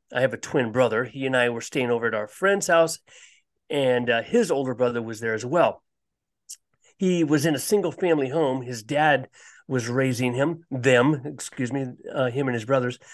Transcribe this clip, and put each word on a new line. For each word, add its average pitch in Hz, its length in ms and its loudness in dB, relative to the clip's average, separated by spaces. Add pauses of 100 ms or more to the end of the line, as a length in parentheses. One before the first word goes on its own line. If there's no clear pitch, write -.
(140)
I 123 80 0
have 123 120 2
a 110 40 -6
twin 123 340 -2
brother. 117 320 2
He 135 220 -10
and 131 120 0
I 120 120 2
were 117 120 -6
staying 123 300 -2
over 117 160 0
at 110 80 -4
our 107 120 -4
friend's 196 400 0
house, 165 320 4 (680)
and, 127 400 2
uh, 113 140 2
his 220 260 2
older 135 240 -2
brother 120 280 0
was 110 180 -8
there 113 160 -4
as 110 100 -6
well. 151 380 0 (1160)
He 180 240 2
was 147 220 2
in 156 100 2
a 127 40 -4
single 196 320 0
family 151 380 0
home. 131 340 -2
His 120 180 -10
dad 143 480 2 (380)
was 123 200 -2
raising 123 460 0
him, 160 380 -2
them, 127 540 4
excuse 127 460 -8
me, 139 140 -4 (260)
uh, 131 200 -2
him 135 160 -4
and 120 80 0
his 110 100 -6
brothers. 123 320 0 (160)